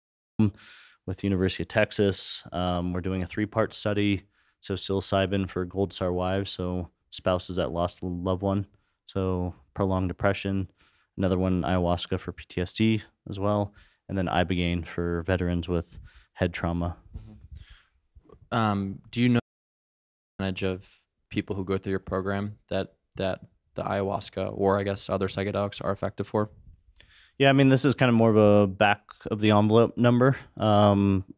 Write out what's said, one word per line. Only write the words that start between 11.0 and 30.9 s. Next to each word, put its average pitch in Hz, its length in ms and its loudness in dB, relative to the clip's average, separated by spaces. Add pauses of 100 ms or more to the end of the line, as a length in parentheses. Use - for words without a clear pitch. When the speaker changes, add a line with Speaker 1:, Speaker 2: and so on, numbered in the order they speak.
Speaker 1:
Another 92 220 2
one, 92 240 0
ayahuasca 87 580 -2
for 87 120 -10
P - 160 -20
T - 120 -6
S 90 120 -6
D 110 300 0 (260)
as 95 100 -8
well. 101 360 -2 (340)
And 98 80 -6
then 92 100 -2
ibogaine 87 600 -2
for 85 360 -4
veterans 87 460 -2
with 85 300 -4 (360)
head 87 200 -2
trauma. 85 420 -4 (200)
Speaker 2:
Mm-hmm. - 1400 -16
Um, 98 420 0 (120)
do 117 100 -4
you 123 100 4
know 120 100 2 (1000)
percentage 95 240 -4
of 92 260 -4 (420)
people 98 260 -6
who 95 80 -6
go 95 120 -2
through 95 140 -6
your 95 80 -2
program 98 580 -6 (120)
that, 95 260 -6 (220)
that 95 240 -4 (340)
the - 80 -8
ayahuasca 101 720 -4
or, 98 240 2
I 101 40 -2
guess, 98 260 -4
other 98 200 -2
psychedelics 101 560 -4
are 98 80 -2
effective 98 340 -6
for? 107 240 -2 (880)
Speaker 1:
Yeah, 139 100 6
I 139 40 8
mean, 135 180 6
this 131 160 4
is 127 80 4
kind 127 160 4
of 117 40 4
more 113 160 6
of 107 60 4
a 104 300 8
back 101 360 2 (280)
of 107 100 -4
the 107 120 4
envelope 107 440 6
number, 123 400 4 (220)
um, 101 640 4 (140)